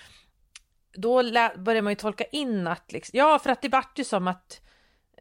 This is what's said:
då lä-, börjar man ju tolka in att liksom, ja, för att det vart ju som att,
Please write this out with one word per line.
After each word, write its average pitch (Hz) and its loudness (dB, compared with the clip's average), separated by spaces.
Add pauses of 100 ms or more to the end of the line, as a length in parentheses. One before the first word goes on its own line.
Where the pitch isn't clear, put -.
(920)
då 240 2
lä-, 233 2
börjar 220 0
man 208 0
ju 202 -2
tolka 214 -4
in 233 -4
att - -8
liksom, - -10
ja, 294 4
för 277 -2
att 254 -2
det 277 -4
vart 262 -2
ju 262 -4
som 180 -2
att, - -8 (600)